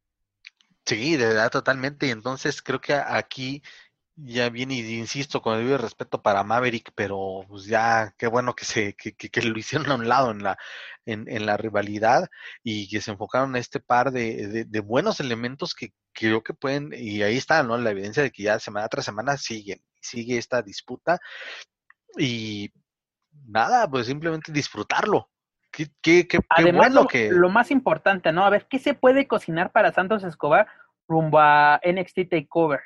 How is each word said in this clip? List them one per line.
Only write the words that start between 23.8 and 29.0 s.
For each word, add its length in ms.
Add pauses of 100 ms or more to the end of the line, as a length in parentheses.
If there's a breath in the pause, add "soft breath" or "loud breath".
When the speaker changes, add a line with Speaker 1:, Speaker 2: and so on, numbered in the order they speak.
Speaker 1:
pues 180
simplemente 440
disfrutarlo. 800 (420)
Qué, 160 (140)
qué, 260
qué, 100
qué 120
Speaker 2:
Además, 380
Speaker 1:
bueno 160
Speaker 2:
lo, 40
Speaker 1:
que 240
Speaker 2:
lo 180
más 220
importante, 640
¿no? 100
A 60
ver, 200
¿qué 80
se 160
puede 320